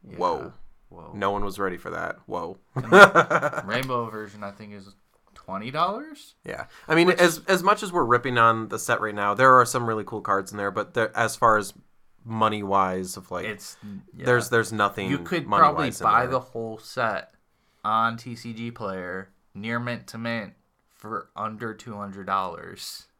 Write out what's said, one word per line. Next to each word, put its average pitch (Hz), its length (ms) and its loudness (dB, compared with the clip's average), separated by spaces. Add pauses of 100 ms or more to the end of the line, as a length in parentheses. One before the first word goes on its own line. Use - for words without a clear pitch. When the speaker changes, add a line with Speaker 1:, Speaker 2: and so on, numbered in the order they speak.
Speaker 1:
Yeah. - 100 -18
Speaker 2:
Whoa. 85 340 -4 (380)
Speaker 1:
Whoa. 80 240 -20
Speaker 2:
No 98 160 -2
one 101 140 -2
was 98 140 -8
ready 92 200 -4
for 87 120 -12
that. 82 360 -8
Whoa. 87 320 -10 (160)
Speaker 1:
And, 120 180 -2
like, 170 720 8
Speaker 2:
<laughs> - 0 -
Speaker 1:
Rainbow 120 440 -4
version, 107 340 -14
I 101 60 -10
think, 104 240 -18
is 98 200 -20 (400)
twenty 101 360 -10
dollars? 208 640 -6 (100)
Speaker 2:
Yeah. - 220 -10 (200)
I 156 80 2
mean, 170 140 8
Speaker 1:
Which 175 100 4
Speaker 2:
as, 170 300 4
as 185 140 2
much 208 200 2
as 190 100 -8
we're 175 120 0
ripping 123 340 2
on 113 300 4
the 110 100 -6
set 113 220 0
right 107 140 -4
now, 101 200 0
there 131 200 8
are 123 100 8
some 120 240 -2
really 110 160 -2
cool 107 160 -8
cards 98 320 -2
in 104 60 -8
there, 101 120 -2
but 101 240 -6
there, 113 220 0
as 110 200 0
far 110 200 6
as 101 160 -2 (520)
money-wise, 98 920 0
of, 92 140 -16
like, 90 160 -8
Speaker 1:
It's, 107 300 -12 (400)
yeah. - 100 -14
Speaker 2:
there's, 120 240 2
there's 113 220 2
nothing 101 380 0
Speaker 1:
You 139 80 0
could 165 280 -4
probably 147 280 4
Speaker 2:
money-wise 160 260 -4
in - 40 -8
Speaker 1:
buy 110 180 4
Speaker 2:
there. 127 100 -4
Speaker 1:
the 131 80 0
whole 113 380 -10
set - 560 -6 (500)
on 113 320 0
T 117 200 -14
C 120 160 -12
G 117 180 -8
Player, 95 600 -8 (240)
near 113 260 -6
mint 120 280 -8
to 113 100 -14
mint, 117 360 -6 (400)
for - 420 -10
under 110 380 -8
two 107 220 -16
hundred 98 300 -12
dollars. 92 800 -6 (140)